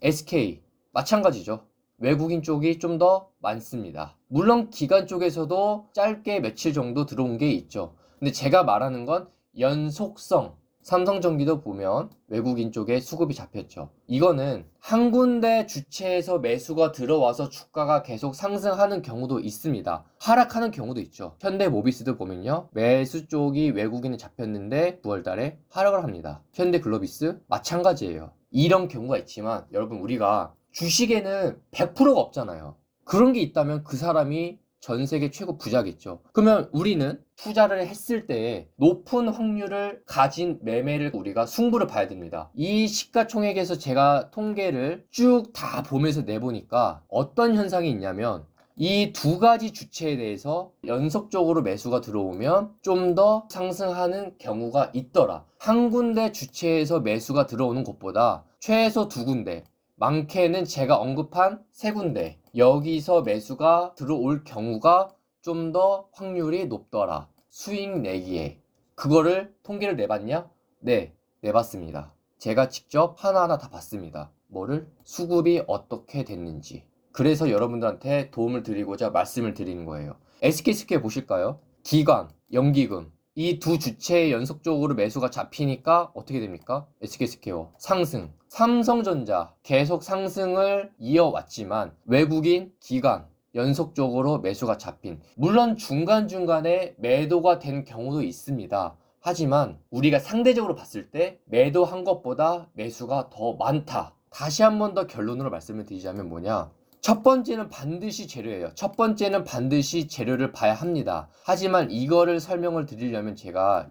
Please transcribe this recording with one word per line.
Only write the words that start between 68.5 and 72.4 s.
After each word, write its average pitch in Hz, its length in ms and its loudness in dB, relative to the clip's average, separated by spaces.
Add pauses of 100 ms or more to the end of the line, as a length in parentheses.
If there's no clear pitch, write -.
그거를 165 580 2 (100)
통계를 202 320 -4
내봤냐? 107 540 -4 (320)
네, 110 320 0 (280)
내봤습니다. 92 720 -2 (240)
제가 117 300 2